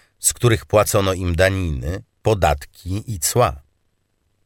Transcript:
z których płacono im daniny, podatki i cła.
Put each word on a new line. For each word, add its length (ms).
z 140
których 340
płacono 460
im 240
daniny, 680
podatki 920
i 40
cła. 440